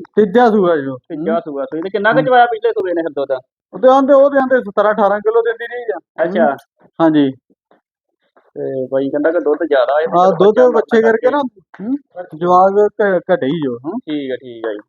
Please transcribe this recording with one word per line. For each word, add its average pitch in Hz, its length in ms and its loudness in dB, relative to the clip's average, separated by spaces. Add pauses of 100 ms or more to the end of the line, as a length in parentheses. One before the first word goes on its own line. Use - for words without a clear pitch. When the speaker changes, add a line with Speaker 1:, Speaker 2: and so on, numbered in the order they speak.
(160)
Speaker 1:
ਤੀਜਾ 214 340 4
ਸੂਆ 185 260 2
ਜੋ। 135 220 -6
Speaker 2:
ਤੀਜਾ 160 360 -6
Speaker 1:
ਹੂੰ। 170 120 -2
Speaker 2:
ਸੂਆ 139 200 -8
ਸੂਈ 156 160 -10
ਤੇ 190 80 -8
ਕਿੰਨਾ 208 220 -2
ਕੁ 240 60 2
Speaker 1:
ਹੂੰ। 254 80 2
Speaker 2:
ਚਵਾਇਆ 247 200 6
ਪਿਛਲੇ 226 260 -2
ਸੂਏ 190 220 -4
ਨੇ 170 80 -2
ਫਿਰ 160 120 -6
ਦੁੱਧ? 139 180 -4 (420)
Speaker 1:
ਉਹ 185 60 -12
ਤੇ 247 80 4
ਆਂਦੇ, 269 260 4
ਉਹ 277 160 6
ਤੇ 277 80 0
ਆਂਦੇ 262 240 0
ਸਤਾਰਾਂ 214 320 0
ਅਠਾਰਾਂ 202 260 0
ਕਿਲੋ 220 220 0
ਦਿੰਦੀ 226 240 -4
ਰਹੀ 240 180 -12 (120)
ਆ। - 20 -14 (260)
Speaker 2:
ਅੱਛਾ। 175 220 0
Speaker 1:
ਹੂੰ। - 400 -6 (140)
ਹਾਂਜੀ। 151 300 2 (1300)
Speaker 2:
ਤੇ 135 360 -6
ਬਾਈ 135 180 -2
ਕਹਿੰਦਾ 147 220 -2
ਕਿ 175 80 0
ਦੁੱਧ 151 240 -2
ਜ਼ਿਆਦਾ 143 360 0
ਹੈ 160 60 -2
ਤੇ - 60 -4
Speaker 1:
ਹਾਂ, 180 140 4
Speaker 2:
ਚਲੋ 180 120 2
Speaker 1:
ਦੁੱਧ 202 180 4
Speaker 2:
ਬੱਚਾ 254 140 4
Speaker 1:
ਬੱਚੇ 226 280 0
Speaker 2:
ਮਰਨ 226 140 2
Speaker 1:
ਕਰਕੇ 233 180 0
ਨਾ, 285 120 -2 (400)
ਹੂੰ, 254 160 -6 (400)
ਜਵਾਕ 185 420 2 (220)
ਘ-, 190 180 0 (140)
ਘਟੇ 147 120 -2
ਹੀ 156 180 -2
ਜੋ। 123 140 -4
ਹੂੰ। 156 220 -10
Speaker 2:
ਠੀਕ 147 320 -8
ਹੈ, 127 40 -6
ਠੀਕ 120 300 -14
ਹੈ 107 80 -4
ਜੀ। 104 160 -10